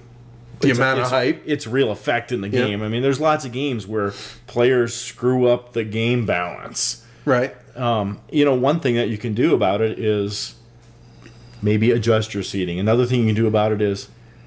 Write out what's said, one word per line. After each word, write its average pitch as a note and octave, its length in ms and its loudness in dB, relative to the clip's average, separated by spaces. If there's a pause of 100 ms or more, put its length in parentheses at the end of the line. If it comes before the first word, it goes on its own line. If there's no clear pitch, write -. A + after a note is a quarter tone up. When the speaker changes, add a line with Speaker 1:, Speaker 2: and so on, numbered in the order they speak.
(600)
Speaker 1:
The C#3+ 120 2
Speaker 2:
its, A#2+ 60 0
Speaker 1:
amount C3 220 2
of B2+ 60 0
Speaker 2:
its, B2 60 -2
Speaker 1:
hype? C3+ 340 0
Speaker 2:
its D3 200 -4
real A#2+ 240 0
effect A#2 440 -2
in A2 80 -2
the G2 80 -4
Speaker 1:
Yeah. B2 160 0
Speaker 2:
game. G#2 180 -2
I G#2+ 60 -4
mean, A#2+ 140 -2
there's C3+ 180 0
lots D3+ 240 0
of A#2+ 80 -10
games B2 340 -4
where G#2 240 -2 (360)
players A#2+ 460 2
screw B2+ 540 0
up B2 240 0
the A2+ 140 -2
game A2+ 400 0
balance. - 800 -4 (200)
Speaker 1:
Right. C3 320 0 (220)
Speaker 2:
Um, A2 420 -2 (100)
you D3 140 2
know, C#3+ 100 4
one C3+ 280 2
thing A#2+ 140 0
that A#2 120 0
you A2 100 -4
can - 160 -6
do C3 220 2
about G2+ 240 2
it A2 180 -2
is G#2 580 -2 (1040)
maybe G#2+ 300 4
adjust A2 420 2
your G2+ 100 -4
seating. F2+ 360 -4
Another A2 260 2
thing B2 160 0
you A2+ 60 2
can G#2+ 80 2
do A2+ 120 2
about G#2+ 240 2
it G#2 100 0
is, G2+ 280 -2 (380)